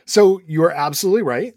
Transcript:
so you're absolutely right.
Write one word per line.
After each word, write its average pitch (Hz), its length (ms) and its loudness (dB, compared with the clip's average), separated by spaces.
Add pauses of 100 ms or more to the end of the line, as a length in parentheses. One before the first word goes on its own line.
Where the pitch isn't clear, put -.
so 196 420 2
you're 160 260 0
absolutely 151 500 -2
right. 156 340 -4